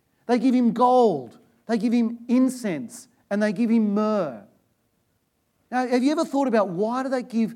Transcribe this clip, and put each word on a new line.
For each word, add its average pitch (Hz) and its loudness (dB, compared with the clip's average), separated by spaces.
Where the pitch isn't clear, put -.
They 240 2
give 240 2
him 240 2
gold. 226 2
They 226 -2
give 220 -2
him 233 0
incense. 220 -2
And 202 -2
they 214 0
give 214 -2
him 214 2
myrrh. 202 -2
Now, 254 -2
have 240 2
you 277 4
ever 311 0
thought 277 -2
about 208 2
why 220 -4
do 277 -6
they 254 -4
give 226 -4